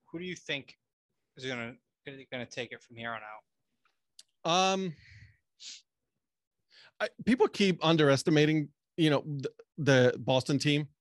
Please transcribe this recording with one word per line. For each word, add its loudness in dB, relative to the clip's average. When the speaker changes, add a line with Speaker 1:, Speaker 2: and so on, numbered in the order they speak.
Speaker 1:
Who -12
do -12
you -10
think -12
is -12
gonna, -8
gonna, -18
gonna -10
take -12
it -18
from -20
here -10
on -10
out? 2
Speaker 2:
Um, -6
I, -4
people 4
keep 2
underestimating, 4
you 2
know, 0
the, -8
the 4
Boston 0
team -2